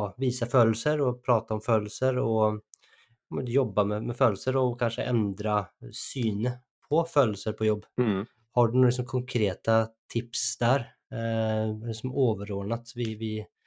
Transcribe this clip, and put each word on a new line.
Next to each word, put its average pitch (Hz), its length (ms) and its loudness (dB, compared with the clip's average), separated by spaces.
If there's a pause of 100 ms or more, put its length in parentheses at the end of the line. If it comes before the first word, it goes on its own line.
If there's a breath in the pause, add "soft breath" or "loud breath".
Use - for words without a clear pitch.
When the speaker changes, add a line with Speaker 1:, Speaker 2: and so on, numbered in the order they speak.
(180)
Speaker 1:
vise 123 320 0
følelser 123 500 4
og 127 220 0
prate 113 320 2
om 107 80 -2
følelser 120 560 0
og 110 460 0 (680 soft breath)
jobbe 120 560 0
med, 107 220 -2
med 117 80 -4
følelser 123 420 2
og 127 200 0
kanskje 117 280 -2
endre 104 540 0 (320)
synet 117 720 -4 (280)
på 156 160 2
følelser 107 460 0
på 107 160 0
jobb.» 104 160 0 (140)
Speaker 2:
Mhm. 107 260 2 (320)
Speaker 1:
Har 120 140 4
du 120 80 -2
noen 127 80 6
liksom 123 200 0
konkrete 117 680 -2 (360)
tips - 500 -6
der, 127 260 2 (240)
eh, 113 640 -2 (200)
som 127 220 -6
overordnet? 104 800 -2
Vi, 113 220 -4
vi, 110 160 -4 (340)